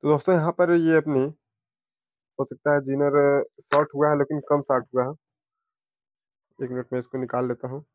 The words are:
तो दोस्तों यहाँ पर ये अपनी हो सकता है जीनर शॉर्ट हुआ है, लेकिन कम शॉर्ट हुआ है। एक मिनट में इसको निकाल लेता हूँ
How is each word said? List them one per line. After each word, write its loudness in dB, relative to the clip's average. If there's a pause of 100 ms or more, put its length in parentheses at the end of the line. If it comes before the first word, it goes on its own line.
तो -2
दोस्तों 2
यहाँ 0
पर 2
ये 4
अपनी 2 (1160)
हो -2
सकता -2
है 2
जीनर 2 (200)
शॉर्ट 0
हुआ 2
है, 2
लेकिन -4
कम 2
शॉर्ट 0
हुआ -2
है। -6 (1500)
एक -8
मिनट -8
में -4
इसको -10
निकाल -2
लेता -6
हूँ -12 (100)